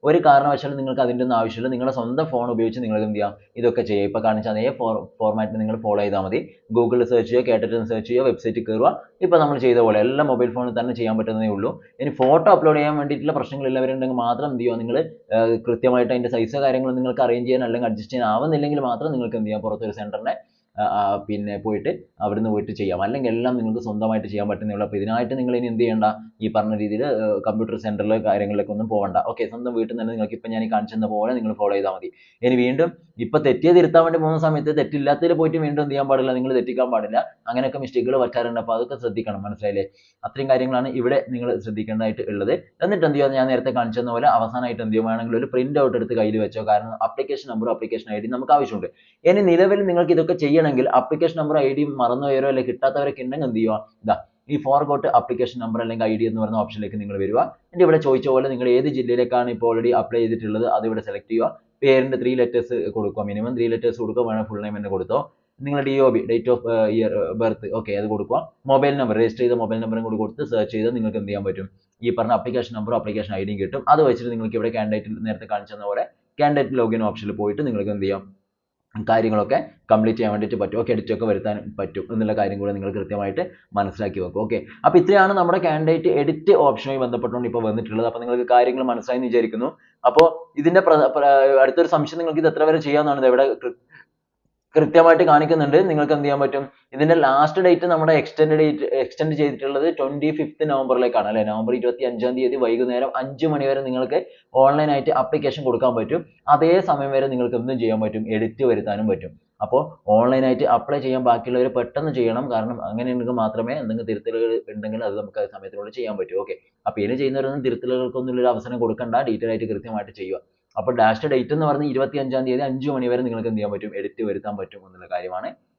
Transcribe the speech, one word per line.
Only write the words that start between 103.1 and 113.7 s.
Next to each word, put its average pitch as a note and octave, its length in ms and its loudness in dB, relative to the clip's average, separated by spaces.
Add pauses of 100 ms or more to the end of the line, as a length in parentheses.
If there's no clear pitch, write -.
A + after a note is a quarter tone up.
അഞ്ച് C3+ 320 -4
മണി C3+ 180 -2
വരെ C#3 180 0
നിങ്ങൾക്ക് B2+ 300 -2 (440)
ഓൺലൈനായിട്ട് C#3+ 500 4 (100)
ആപ്ലിക്കേഷൻ D3 460 -2
കൊടുക്കാൻ A#2+ 300 2
പറ്റും. B2+ 240 -2 (320)
അതേ D#3+ 180 4 (180)
സമയം C#3 260 0
വരെ C3+ 160 2
നിങ്ങൾക്ക് B2 280 0
എന്തും B2+ 220 -4
ചെയ്യാൻ A2 220 0
പറ്റും, A2 180 -4 (140)
എഡിറ്റ് A2+ 340 -2
വരുത്താനും G#2+ 420 0
പറ്റും. E2 200 -6 (320)
അപ്പോൾ B2+ 180 2 (340)
ഓൺലൈനായിട്ട് B2+ 500 4 (100)
അപ്ലൈ C#3+ 300 -2
ചെയ്യാൻ C3 240 -2
ബാക്കിയുള്ളവർ B2 380 2 (100)
പെട്ടെന്ന് C#3+ 400 -2
ചെയ്യണം, A2+ 360 0
കാരണം A#2 240 -2 (120)
അങ്ങനെ A#2+ 240 -4
ഉണ്ടെങ്കിൽ B2 280 -2
മാത്രമേ A2+ 400 -2